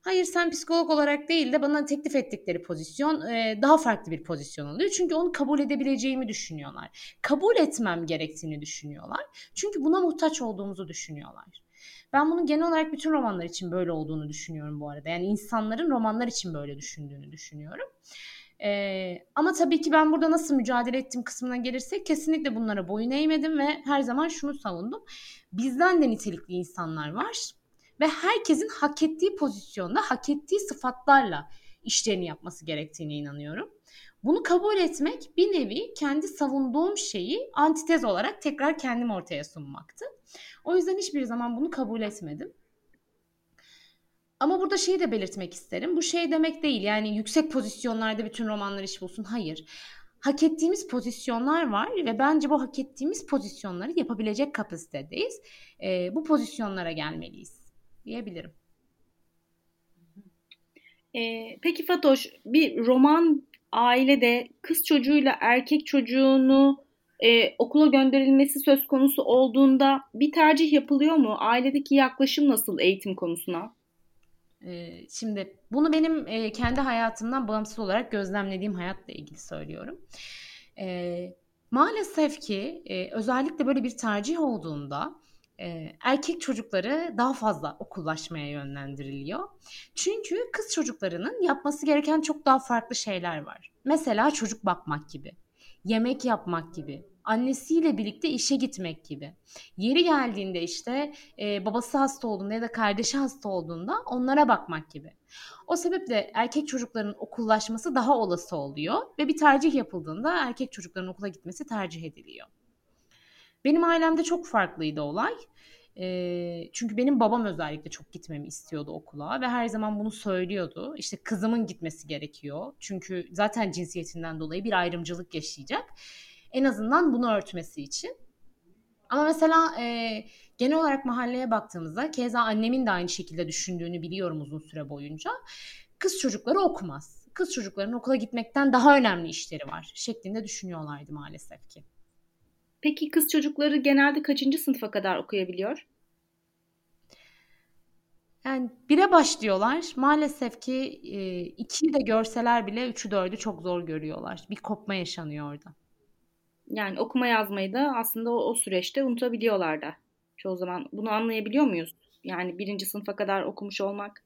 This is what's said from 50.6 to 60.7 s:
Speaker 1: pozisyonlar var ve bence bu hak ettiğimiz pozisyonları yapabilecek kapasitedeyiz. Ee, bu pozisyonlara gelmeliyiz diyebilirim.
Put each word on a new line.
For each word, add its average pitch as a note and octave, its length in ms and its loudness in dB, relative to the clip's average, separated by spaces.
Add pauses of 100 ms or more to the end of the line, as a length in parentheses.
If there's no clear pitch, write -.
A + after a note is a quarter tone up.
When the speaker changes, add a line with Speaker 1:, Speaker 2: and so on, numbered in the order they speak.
Speaker 1:
pozisyonlar B3 840 -2
var G#3+ 200 0 (160)
ve A3+ 140 -2
bence D4 300 4
bu C#4+ 120 4
hak C4 180 -6
ettiğimiz C#4 460 -6
pozisyonları G3+ 720 -4
yapabilecek A#3 580 0
kapasitedeyiz. E3 880 -6 (420)
Ee, F3+ 320 -2
bu D#4 80 -4
pozisyonlara G#3+ 680 -2
gelmeliyiz D#3+ 760 -10 (400)
diyebilirim. G#3 460 -12 (2500)